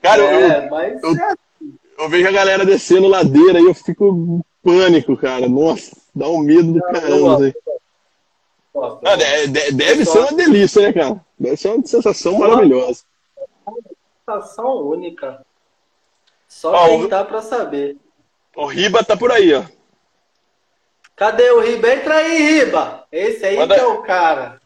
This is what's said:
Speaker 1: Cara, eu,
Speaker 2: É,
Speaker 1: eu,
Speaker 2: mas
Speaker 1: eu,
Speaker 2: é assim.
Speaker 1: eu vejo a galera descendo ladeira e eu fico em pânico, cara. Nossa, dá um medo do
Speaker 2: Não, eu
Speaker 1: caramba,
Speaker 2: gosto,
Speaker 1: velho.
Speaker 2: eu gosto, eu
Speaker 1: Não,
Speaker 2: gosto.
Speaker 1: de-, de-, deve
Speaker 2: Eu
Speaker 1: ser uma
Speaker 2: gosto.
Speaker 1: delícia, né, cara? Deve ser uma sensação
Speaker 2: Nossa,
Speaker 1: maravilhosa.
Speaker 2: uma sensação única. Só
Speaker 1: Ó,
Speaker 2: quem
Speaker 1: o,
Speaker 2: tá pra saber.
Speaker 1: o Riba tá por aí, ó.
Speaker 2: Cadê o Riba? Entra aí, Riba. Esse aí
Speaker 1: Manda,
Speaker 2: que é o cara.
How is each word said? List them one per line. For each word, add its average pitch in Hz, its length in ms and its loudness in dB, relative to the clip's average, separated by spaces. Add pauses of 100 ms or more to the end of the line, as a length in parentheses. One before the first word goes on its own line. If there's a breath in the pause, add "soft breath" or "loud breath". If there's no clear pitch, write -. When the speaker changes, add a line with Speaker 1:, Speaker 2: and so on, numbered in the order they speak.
Speaker 1:
Cara, 208 140 4
eu, 196 60 2 (240)
Speaker 2:
É, 143 140 -2
Speaker 1:
eu, - 40 -12
Speaker 2:
mas 165 320 -8
Speaker 1:
eu, 320 140 -4
Speaker 2:
é - 80 -6
assim. - 540 -10 (200)
Speaker 1:
eu 156 100 -6
vejo 175 200 2
a 196 40 0
galera 196 320 0
descendo 190 440 2
ladeira 170 520 4
e 170 40 6
eu 180 100 4
fico - 320 -4
em 175 340 -2 (220)
pânico, 175 540 2
cara. 127 320 -4
Nossa, 139 480 -2 (180)
dá 139 140 -8
um 165 100 -2
medo 165 340 2
do 165 60 0
Speaker 2:
Não, 175 100 -4
eu 175 40 -4
Speaker 1:
caramba, 151 260 -2
Speaker 2:
gosto, 147 220 2
Speaker 1:
velho. 135 140 0 (120)
Speaker 2:
eu - 1120 -16
gosto, 123 240 -10
eu 185 60 0
Speaker 1:
Não, 196 60 2
Speaker 2:
gosto. - 20 -4
Speaker 1:
de-, 147 300 -2
de-, 143 240 -4
deve 165 300 0
Speaker 2:
Eu 196 40 0
Speaker 1:
ser 165 120 2
uma 233 40 4
Speaker 2:
gosto. 285 140 -2
Speaker 1:
delícia, 208 460 2
né, 202 100 0
cara? 170 280 -4 (180)
Deve 131 180 -4
ser 196 120 -6
uma 233 180 -4
sensação 208 460 -2
Speaker 2:
Nossa, 202 160 0
Speaker 1:
maravilhosa. 131 540 2 (640)
Speaker 2:
uma 440 100 -16 (500)
sensação 226 500 -8 (120)
única. 165 560 -12 (1040)
Só - 240 -6
Speaker 1:
Ó, 170 160 4
Speaker 2:
quem 165 160 2
Speaker 1:
o, 202 40 -4
Speaker 2:
tá 196 160 -2
pra 214 180 -10
saber. 143 540 -8 (600)
Speaker 1:
o 147 100 -8
Riba 202 380 -2
tá 208 120 -2
por 240 140 -2
aí, 196 240 4
ó. 117 100 -4 (1500)
Speaker 2:
Cadê 220 360 0
o 240 100 4
Riba? 233 320 0
Entra 285 240 -2
aí, 311 440 0
Riba. 185 500 -4
Esse 196 340 -6
aí 196 120 -2
Speaker 1:
Manda, 160 180 0
Speaker 2:
que 277 60 4
é 247 60 0
o 220 160 -2
cara. 165 640 -4